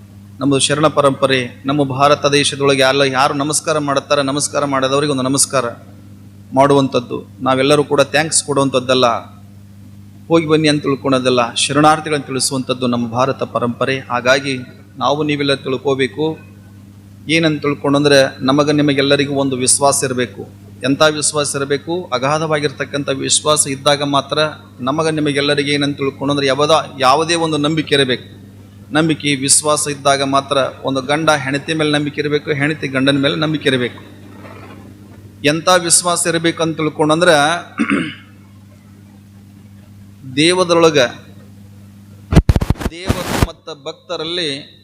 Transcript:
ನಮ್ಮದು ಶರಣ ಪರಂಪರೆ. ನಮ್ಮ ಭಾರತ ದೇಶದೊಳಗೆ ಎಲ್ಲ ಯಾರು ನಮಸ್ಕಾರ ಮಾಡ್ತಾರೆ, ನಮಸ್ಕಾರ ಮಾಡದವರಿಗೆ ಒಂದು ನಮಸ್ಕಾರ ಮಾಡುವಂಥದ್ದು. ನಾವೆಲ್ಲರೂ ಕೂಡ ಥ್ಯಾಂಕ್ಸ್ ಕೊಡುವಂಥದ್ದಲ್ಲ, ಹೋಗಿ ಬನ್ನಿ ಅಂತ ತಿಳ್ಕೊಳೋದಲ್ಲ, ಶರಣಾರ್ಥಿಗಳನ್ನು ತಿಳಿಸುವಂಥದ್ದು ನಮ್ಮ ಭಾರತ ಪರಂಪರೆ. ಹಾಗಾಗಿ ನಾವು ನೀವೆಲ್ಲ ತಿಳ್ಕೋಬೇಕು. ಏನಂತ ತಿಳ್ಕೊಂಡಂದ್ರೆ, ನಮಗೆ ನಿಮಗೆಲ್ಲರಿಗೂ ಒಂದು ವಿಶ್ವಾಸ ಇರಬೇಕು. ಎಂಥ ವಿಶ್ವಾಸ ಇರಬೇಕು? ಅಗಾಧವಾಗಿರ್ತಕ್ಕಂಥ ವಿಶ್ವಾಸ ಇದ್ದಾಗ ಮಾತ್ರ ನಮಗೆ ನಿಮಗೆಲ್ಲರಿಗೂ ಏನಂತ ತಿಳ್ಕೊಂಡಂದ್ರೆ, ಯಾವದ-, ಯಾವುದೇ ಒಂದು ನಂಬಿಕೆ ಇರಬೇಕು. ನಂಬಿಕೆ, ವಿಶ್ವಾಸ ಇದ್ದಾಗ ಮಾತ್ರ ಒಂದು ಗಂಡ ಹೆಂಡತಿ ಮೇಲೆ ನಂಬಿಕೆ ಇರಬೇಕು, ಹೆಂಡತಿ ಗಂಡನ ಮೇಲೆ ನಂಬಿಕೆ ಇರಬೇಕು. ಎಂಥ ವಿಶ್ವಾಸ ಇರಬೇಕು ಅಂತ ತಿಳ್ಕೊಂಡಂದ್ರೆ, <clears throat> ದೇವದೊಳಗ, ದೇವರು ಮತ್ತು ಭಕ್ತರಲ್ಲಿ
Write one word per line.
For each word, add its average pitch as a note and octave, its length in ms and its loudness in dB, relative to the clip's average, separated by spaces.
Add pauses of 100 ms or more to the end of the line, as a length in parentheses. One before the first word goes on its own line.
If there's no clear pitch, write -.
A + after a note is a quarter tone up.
(400)
ನಮ್ಮದು C3+ 200 2
ಶರಣ D3 280 2
ಪರಂಪರೆ. C3+ 800 0
ನಮ್ಮ C#3+ 180 0
ಭಾರತ C#3+ 420 2
ದೇಶದೊಳಗೆ C#3+ 560 2
ಎಲ್ಲ C3 200 4
ಯಾರು C3+ 320 2
ನಮಸ್ಕಾರ D3+ 440 -2
ಮಾಡ್ತಾರೆ, C#3+ 440 0
ನಮಸ್ಕಾರ C#3+ 440 -2
ಮಾಡದವರಿಗೆ C#3 460 0
ಒಂದು C3 120 -2
ನಮಸ್ಕಾರ C3 420 0 (880)
ಮಾಡುವಂಥದ್ದು. C3+ 720 2 (160)
ನಾವೆಲ್ಲರೂ C3+ 420 2
ಕೂಡ C#3 180 2
ಥ್ಯಾಂಕ್ಸ್ D3+ 420 0
ಕೊಡುವಂಥದ್ದಲ್ಲ, C3 640 0 (1200)
ಹೋಗಿ E3 180 2
ಬನ್ನಿ D#3 220 2
ಅಂತ D3 160 0
ತಿಳ್ಕೊಳೋದಲ್ಲ, B2+ 680 0
ಶರಣಾರ್ಥಿಗಳನ್ನು D3+ 760 2
ತಿಳಿಸುವಂಥದ್ದು B2+ 600 -4
ನಮ್ಮ A#2+ 200 -2
ಭಾರತ B2+ 360 -2
ಪರಂಪರೆ. A#2+ 560 -2
ಹಾಗಾಗಿ B2+ 600 -2 (380)
ನಾವು C#3 260 0
ನೀವೆಲ್ಲ C#3+ 300 0
ತಿಳ್ಕೋಬೇಕು. C3 840 -2 (880)
ಏನಂತ D#3 320 2
ತಿಳ್ಕೊಂಡಂದ್ರೆ, C#3+ 800 2
ನಮಗೆ C#3+ 320 2
ನಿಮಗೆಲ್ಲರಿಗೂ C#3+ 640 2
ಒಂದು C3+ 220 -2
ವಿಶ್ವಾಸ C3+ 480 2
ಇರಬೇಕು. B2 600 -6 (200)
ಎಂಥ C3+ 180 0
ವಿಶ್ವಾಸ D3+ 540 0
ಇರಬೇಕು? C#3+ 580 -4
ಅಗಾಧವಾಗಿರ್ತಕ್ಕಂಥ C#3+ 960 -2
ವಿಶ್ವಾಸ C#3 580 0
ಇದ್ದಾಗ C#3 360 0
ಮಾತ್ರ C#3+ 360 -2 (400)
ನಮಗೆ D#3 320 -2
ನಿಮಗೆಲ್ಲರಿಗೂ C#3+ 580 0
ಏನಂತ C#3+ 280 -2
ತಿಳ್ಕೊಂಡಂದ್ರೆ, C#3 500 -2
ಯಾವದ-, C#3+ 520 0
ಯಾವುದೇ D#3 360 2
ಒಂದು D#3+ 220 0
ನಂಬಿಕೆ D3 380 0
ಇರಬೇಕು. B2+ 480 -2 (500)
ನಂಬಿಕೆ, D3+ 420 0
ವಿಶ್ವಾಸ D3 520 0
ಇದ್ದಾಗ C#3 360 0
ಮಾತ್ರ C#3 340 0 (260)
ಒಂದು C3+ 180 -2
ಗಂಡ D3 280 0
ಹೆಂಡತಿ C#3 440 -2
ಮೇಲೆ D#3 180 0
ನಂಬಿಕೆ D3 300 -2
ಇರಬೇಕು, D3 300 -2
ಹೆಂಡತಿ D3+ 360 -2
ಗಂಡನ C3+ 300 2
ಮೇಲೆ C#3+ 180 0
ನಂಬಿಕೆ D3+ 340 -2
ಇರಬೇಕು. B2 340 -2 (1400)
ಎಂಥ D#3+ 240 0
ವಿಶ್ವಾಸ F3 580 2
ಇರಬೇಕು E3 360 0
ಅಂತ D#3+ 140 -2
ತಿಳ್ಕೊಂಡಂದ್ರೆ, D#3 560 2 (460)
<clears throat> - 2500 -10
ದೇವದೊಳಗ, E3 600 4 (1900)
ದೇವರು F3 560 -2
ಮತ್ತು D#3 360 -14
ಭಕ್ತರಲ್ಲಿ D#3+ 1000 -8